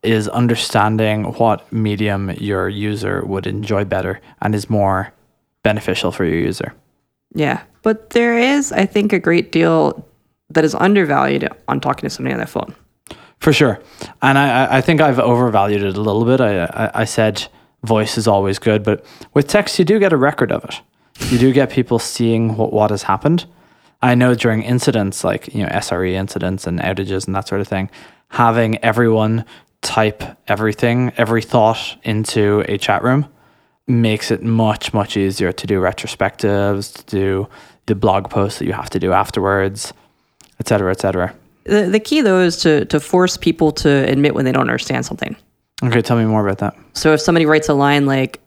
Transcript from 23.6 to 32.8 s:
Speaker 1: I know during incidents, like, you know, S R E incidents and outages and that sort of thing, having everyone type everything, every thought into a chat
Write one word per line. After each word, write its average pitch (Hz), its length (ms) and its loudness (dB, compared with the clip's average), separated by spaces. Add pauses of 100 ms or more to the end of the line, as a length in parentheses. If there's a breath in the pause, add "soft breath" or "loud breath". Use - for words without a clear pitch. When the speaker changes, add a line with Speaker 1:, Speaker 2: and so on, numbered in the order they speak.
Speaker 1:
I 127 120 4
know 123 200 4
during 113 280 0
incidents, 117 640 0
like, - 300 -4
you 107 80 -2
know, - 80 -2
S - 220 -4
R 90 120 -2
E 90 120 -2
incidents 92 500 -4
and 87 140 -4
outages 95 460 -4
and 95 80 -6
that 98 140 -4
sort 98 120 -2
of 95 80 -6
thing, 98 220 -4 (400 loud breath)
having 113 540 2
everyone 113 600 2 (380 loud breath)
type 107 400 -2 (260)
everything, 113 680 0
every 113 260 0
thought - 600 0
into 107 640 0
a 101 100 -4
chat - 260 0